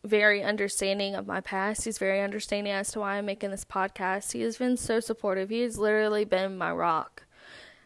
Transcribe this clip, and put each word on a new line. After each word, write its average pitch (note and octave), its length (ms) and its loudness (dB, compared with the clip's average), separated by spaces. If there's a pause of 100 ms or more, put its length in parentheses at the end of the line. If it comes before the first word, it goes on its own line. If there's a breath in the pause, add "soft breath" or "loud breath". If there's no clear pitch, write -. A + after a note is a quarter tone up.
very G#3 400 6
understanding G3 720 0
of G3 100 -6
my F#3+ 140 -2
past. G3 440 -2
He's A3+ 140 -4
very F#3+ 220 2
understanding G3+ 520 -2
as G3 200 -2
to A3 80 -4
why G3+ 160 -2
I'm G3+ 100 -2
making G3+ 240 -4
this F#3+ 140 -8
podcast. F#3+ 680 -2
He A#3 100 -2
has A3+ 140 -2
been B3 200 2
so A#3 240 0
supportive. G3+ 500 -2
He A#3 120 0
has A3+ 140 -2
literally G#3+ 480 4
been F#3+ 320 0
my E3+ 140 -2
rock. E3+ 540 0 (600 loud breath)